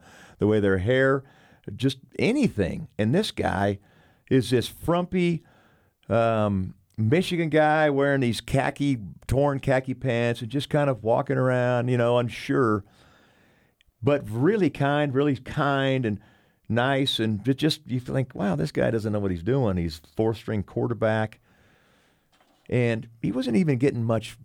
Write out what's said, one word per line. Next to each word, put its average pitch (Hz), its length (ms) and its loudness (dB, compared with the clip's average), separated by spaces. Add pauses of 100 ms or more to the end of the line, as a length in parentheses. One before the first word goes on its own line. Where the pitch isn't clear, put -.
(380)
the 98 80 2
way 107 140 4
their 98 180 2
hair, 131 440 2 (540)
just 123 220 -2 (200)
anything. 151 680 0 (100)
And 107 160 0
this 208 160 0
guy 95 480 -2 (520)
is 123 200 2
this 120 180 2
frumpy, 175 760 -2 (680)
um, 107 640 0 (240)
Michigan 165 500 0
guy 151 400 4
wearing 139 320 2
these 120 220 0
khaki, 139 560 0 (280)
torn 139 340 0
khaki 131 340 0
pants 120 480 -2
and 117 80 -10
just 139 180 -4
kind 147 220 2
of 107 120 -4
walking 131 360 0
around, 123 500 2
you 123 80 2
know, 120 220 4
unsure, 120 680 0 (1160)
but 139 260 0
really 156 400 2
kind, 143 460 0
really 139 220 2
kind 135 680 -2
and 104 160 -2 (480)
nice. 135 500 0
And 110 260 -2
ju-, 135 100 2
just, 151 320 0
you 127 140 -4
think, 131 340 -4
"Wow, 185 220 -2
this 147 160 -4
guy 123 180 0
doesn't 110 220 -2
know 104 80 -2
what 98 100 -2
he's 85 120 -4
doing." 110 360 0
He's 85 220 -4 (160)
fourth-string 110 480 -2
quarterback. 110 760 -2 (1300)
And 117 400 -2 (120)
he - 120 -4
wasn't 254 240 -2
even 156 220 2
getting 120 260 0
much 113 400 -2